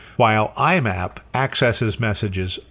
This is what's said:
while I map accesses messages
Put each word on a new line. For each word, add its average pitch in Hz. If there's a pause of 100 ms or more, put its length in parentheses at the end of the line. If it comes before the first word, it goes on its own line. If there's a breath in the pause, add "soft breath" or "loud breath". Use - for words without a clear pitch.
(160 loud breath)
while 107
I 165
map 92 (160)
accesses 123
messages 98 (140)